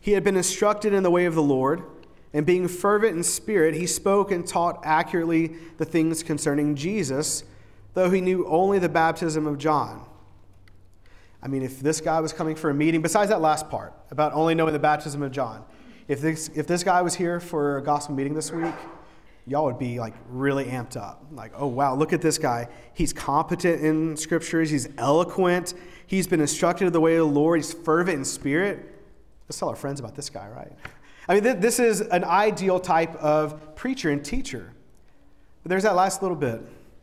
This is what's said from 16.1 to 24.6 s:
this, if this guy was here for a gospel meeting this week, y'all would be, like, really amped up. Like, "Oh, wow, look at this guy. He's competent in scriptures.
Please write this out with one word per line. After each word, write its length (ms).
this, 340
if 140
this 160
guy 180
was 140
here 240
for 380
a 40
gospel 320
meeting 200
this 180
week, 220
y'all 160
would 160
be, 220
like, 140
really 380
amped 320
up. 340
Like, 240
"Oh, 120
wow, 280
look 160
at 100
this 160
guy. 300
He's 200
competent 680
in 360
scriptures. 520